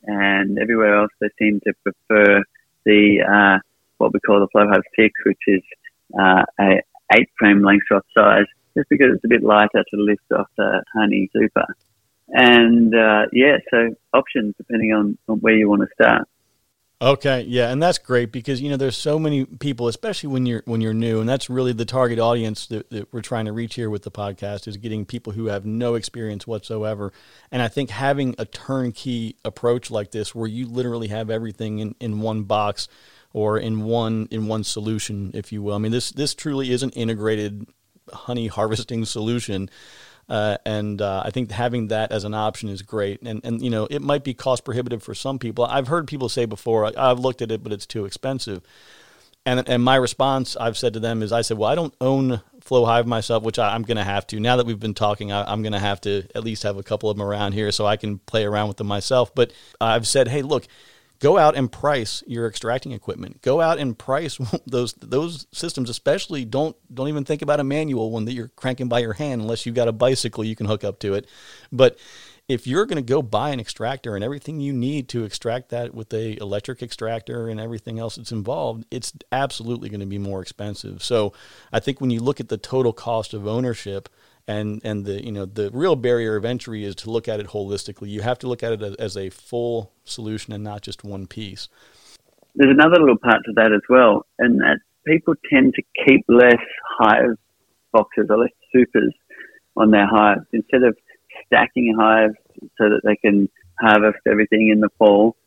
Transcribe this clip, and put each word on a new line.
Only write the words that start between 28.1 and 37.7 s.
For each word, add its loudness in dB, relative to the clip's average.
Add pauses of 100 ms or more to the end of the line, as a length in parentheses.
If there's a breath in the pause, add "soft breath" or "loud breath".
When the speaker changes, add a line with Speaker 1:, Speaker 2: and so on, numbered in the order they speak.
Speaker 2:
a -6
turnkey -8 (100)
approach -4
like -6
this, -8
where -8
you -8
literally -6
have -8
everything -6
in, -8
in -6
one -4
box -2 (460 soft breath)
or -2
in -4
one, -2
in -6
one -4
solution, -6
if -10
you -10
will. -4
I -4
mean, -2
this, -4
this -4
truly -6
is 0
an -6
integrated -4 (460)